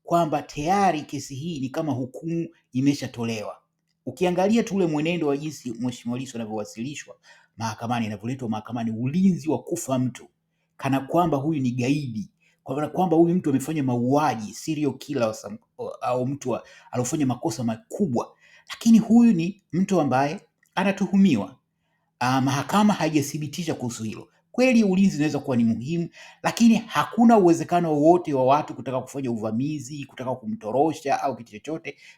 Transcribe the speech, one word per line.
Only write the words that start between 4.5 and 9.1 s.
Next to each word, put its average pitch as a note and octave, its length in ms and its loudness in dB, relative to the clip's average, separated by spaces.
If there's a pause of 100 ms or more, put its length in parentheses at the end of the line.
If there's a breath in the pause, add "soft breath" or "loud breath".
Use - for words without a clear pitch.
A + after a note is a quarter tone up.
tu - 120 -4
ule F#3+ 100 2
mwenendo D#3 420 0
wa C#3+ 100 0
jinsi D3+ 420 -8
Mheshimiwa B2 400 -4
Lissu B2+ 180 -10
anavyowasilishwa A2 760 -8 (420 soft breath)
mahakamani, A2+ 500 -4
anavyoletwa A2+ 420 -8
mahakamani, A2+ 420 -6
ulinzi D3 580 0